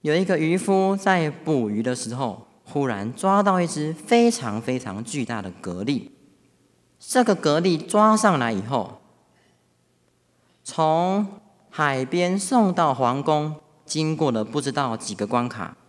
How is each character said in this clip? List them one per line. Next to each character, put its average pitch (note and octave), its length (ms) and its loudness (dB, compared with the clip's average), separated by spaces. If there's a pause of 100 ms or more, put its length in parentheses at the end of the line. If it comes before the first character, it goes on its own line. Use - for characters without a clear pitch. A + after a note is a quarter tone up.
有 D3+ 120 0
一 F3+ 80 2
个 F3+ 140 0
渔 D#3 180 2
夫 F#3+ 400 2
在 F#3 360 0
捕 C3+ 400 -2
鱼 G#2 120 -2
的 B2 140 -2
时 A#2+ 180 -8
候， A#2 320 -6 (160)
忽 C#3+ 220 -4
然 G#2+ 300 -4
抓 G3 280 2
到 F#3+ 160 2
一 F3 80 2
只 D3+ 280 -4
非 A#3 360 4
常 A2+ 300 -4
非 B2+ 180 -2
常 G#2 240 -8
巨 B2 220 -6
大 A2+ 160 -6
的 F#2 100 -10 (120)
蛤 F2+ 200 -8
蜊。 B2+ 280 -4 (880)
这 B3+ 240 2
个 A3 100 4
蛤 D3+ 240 2
蜊 E3+ 280 2
抓 G#3+ 280 4
上 G#3 240 4
来 A#2 140 0
以 G2 80 -2
后， A2 400 -4 (1600)
从 F3 640 0 (440)
海 C3+ 340 0
边 F3 340 0
送 G#3 320 2
到 E3 220 2
皇 B2+ 300 0
宫， D3+ 340 0 (300)
经 D#3 280 -2
过 D3 160 0
了 A2 140 0
不 B2+ 160 -4
知 C#3 100 -4
道 C3 240 -2
几 G#2+ 200 -10
个 G2+ 120 -4
关 A#2+ 220 0
卡 G#2+ 260 -10 (140)